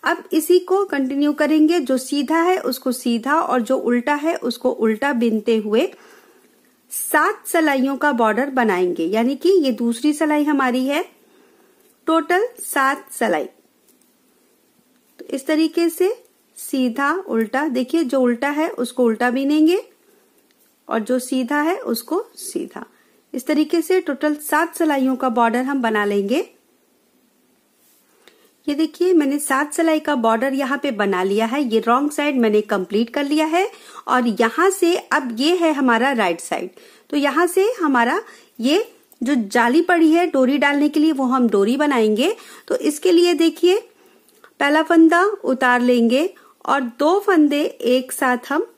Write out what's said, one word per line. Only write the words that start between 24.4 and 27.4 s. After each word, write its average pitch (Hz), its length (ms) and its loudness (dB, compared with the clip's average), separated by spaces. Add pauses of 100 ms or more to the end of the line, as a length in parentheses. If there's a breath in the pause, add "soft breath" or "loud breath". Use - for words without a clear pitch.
सात 330 360 -2
सिलाइयों 277 400 0
का 262 140 -2
border 233 320 0
हम 269 200 -4
बना 220 220 0
लेंगे। 202 440 -2 (2250 soft breath)